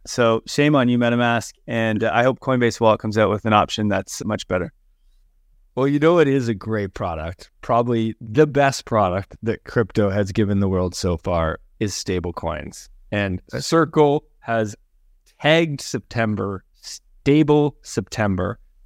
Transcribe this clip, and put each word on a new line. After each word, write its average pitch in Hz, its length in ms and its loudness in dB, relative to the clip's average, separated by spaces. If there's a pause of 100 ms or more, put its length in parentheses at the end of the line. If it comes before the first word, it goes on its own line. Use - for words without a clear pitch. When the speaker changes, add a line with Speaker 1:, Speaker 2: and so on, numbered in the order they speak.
Speaker 1:
So 113 400 2
shame 147 280 2
on 127 140 2
you, 123 80 2
MetaMask, 120 560 0 (140)
and, 113 360 -2
uh, 110 120 0
I 120 80 2
hope 127 180 0
Coinbase 123 400 0
Wallet 110 200 4
comes 110 180 -4
out 107 100 4
with 101 160 -2
an 110 80 0
option 104 360 2
that's 95 360 -4
much 107 240 -6
better. 90 240 -4 (1000)
Speaker 2:
Well, 131 120 0
you 143 120 2
know 160 220 4
it 147 80 4
is 135 200 0
a 117 60 0
great 101 400 -6
product. 85 560 -8 (100)
Probably 117 580 0
the 123 280 2
best 139 400 0
product 98 560 0
that 110 220 -4
crypto 107 440 0
has 98 240 -2
given 101 280 0
the 98 80 0
world 92 260 -2
so 87 240 -2
far 82 420 -2 (200)
is 104 120 -4
stablecoins. 85 960 -6 (240)
And 98 380 -4
Circle 151 720 2 (140)
has 110 360 -4 (680)
tagged 156 400 2
September 104 800 -4 (160)
Stable 147 1040 0
September. 98 760 -4 (280)